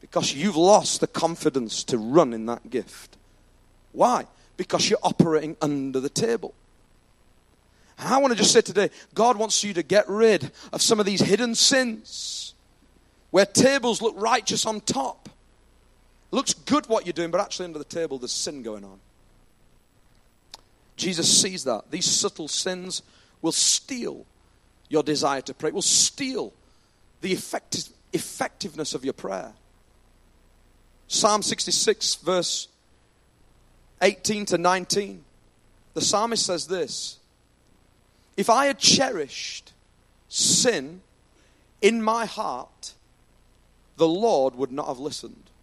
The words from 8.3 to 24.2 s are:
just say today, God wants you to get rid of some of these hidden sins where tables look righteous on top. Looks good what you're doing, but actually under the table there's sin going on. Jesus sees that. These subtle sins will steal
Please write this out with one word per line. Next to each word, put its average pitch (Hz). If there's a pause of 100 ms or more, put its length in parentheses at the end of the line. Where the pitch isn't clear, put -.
just 208
say 233
today, 175 (220)
God 226
wants 214
you 208
to 170
get 202
rid 202 (220)
of 160
some 226
of 208
these 190
hidden 208
sins - (760)
where 190
tables 247
look 220
righteous 226
on 220
top. - (1040)
Looks 269
good -
what 214
you're 175
doing, 170
but 180
actually 196
under 160
the 143
table 156
there's 120
sin 147
going 107
on. 98 (1900)
Jesus 165
sees 185
that. 117
These 120
subtle -
sins 185 (400)
will 165
steal - (640)